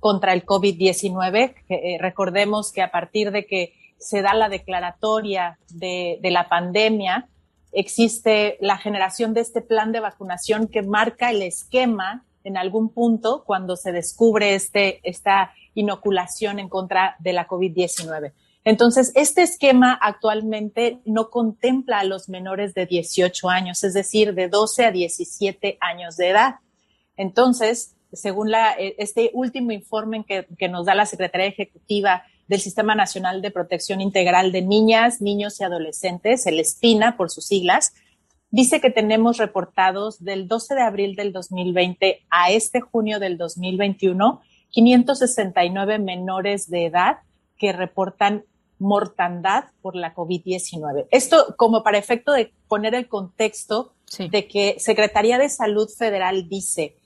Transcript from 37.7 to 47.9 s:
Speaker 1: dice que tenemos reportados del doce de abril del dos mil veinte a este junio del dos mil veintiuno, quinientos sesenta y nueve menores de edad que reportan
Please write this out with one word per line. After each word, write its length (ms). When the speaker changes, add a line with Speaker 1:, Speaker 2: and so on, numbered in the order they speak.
Speaker 1:
dice 320
que 80
tenemos 480
reportados 840
del 240
doce 260
de 80
abril 340
del 160
dos 200
mil 200
veinte 600
a 180
este 320
junio 380
del 180
dos 200
mil 200
veintiuno, 640
quinientos 480
sesenta 440
y 60
nueve 300
menores 720
de 160
edad 340
que 160
reportan 720